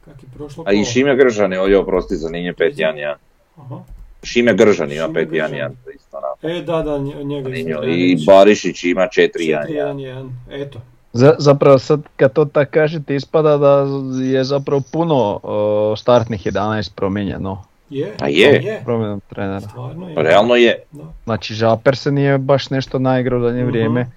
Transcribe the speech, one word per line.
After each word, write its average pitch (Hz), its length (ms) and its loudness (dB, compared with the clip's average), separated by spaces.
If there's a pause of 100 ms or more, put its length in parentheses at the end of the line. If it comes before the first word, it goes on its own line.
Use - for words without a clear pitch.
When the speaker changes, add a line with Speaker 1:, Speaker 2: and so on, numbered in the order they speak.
Speaker 1:
Kak - 220 -20
je - 80 -20
prošlo 147 360 -16
Speaker 2:
A 196 60 0
i - 20 2
Speaker 1:
kolo? 202 100 0
Speaker 2:
Šime 131 320 2
Gržan 107 360 2
je 92 80 -4
ovdje, 98 180 4
oprosti, 90 380 -2
zanimljiv, 85 380 -6
pet 78 240 0
jedan 78 200 -2
jedan. 73 200 -8 (380)
Speaker 1:
Aha. 127 280 -18 (380)
Speaker 2:
Šime 120 320 2
Gržan 85 380 4
ima 78 100 -6
Speaker 1:
Šime 80 140 -6
Speaker 2:
pet 80 160 -2
jedan 76 200 -2
jedan, 71 180 -8
Speaker 1:
Gržan. 64 140 -20
Speaker 2:
to 71 60 -20
isto - 260 -20
onako. 67 280 -10
Speaker 1:
E, 165 180 -6
da, 160 200 -4
da, 147 160 -4
nje-, 139 180 -8
njega 143 240 -8
isto 131 100 -8
Speaker 2:
Zanimljivo. 80 300 -6
Speaker 1:
treba 80 160 -2
Speaker 2:
I 90 160 2
Speaker 1:
reći. 78 140 0
Speaker 2:
Barišić 98 580 6
ima 90 220 0
četiri 85 400 0
jedan 76 160 -2
jedan. - 20 -6
Speaker 1:
Četiri 71 120 -8
jedan 71 240 -6
jedan, 131 300 -14 (220)
eto. 143 280 -12 (320)
Speaker 3:
Za-, 135 260 6
zapravo 143 400 6
sad 151 240 0 (140)
kad 139 160 2
to 156 120 2
tak 143 260 0
kažete, 151 460 -2
ispada 151 400 2
da 143 300 4 (360)
je 131 220 0
zapravo 139 380 -2 (100)
puno, 147 500 0
o, 107 540 -2
startnih 113 500 0
jedanaest 101 500 -4
promijenjeno. 95 680 -6 (260)
Speaker 1:
Je, 143 300 -8
Speaker 2:
A 71 80 -2
je. 98 260 4
Speaker 1:
je. 208 300 -2
Speaker 3:
Promjenom 110 380 -4
trenera. 98 380 -8
Speaker 1:
Stvarno 123 480 -14
je. - 80 -14
Speaker 2:
Realno 95 400 4
je. 117 260 2 (100)
Speaker 1:
Da. 147 120 -20 (200)
Speaker 3:
Znači, 110 300 -6
Žaper 113 420 0
se 143 160 -4
nije 139 260 2
baš 135 320 0
nešto 135 280 -4
naigrao 127 400 0
u 120 40 -2
zadnje 120 180 -2
Speaker 1:
Mhm. 123 80 0
Speaker 3:
vrijeme. 117 480 -2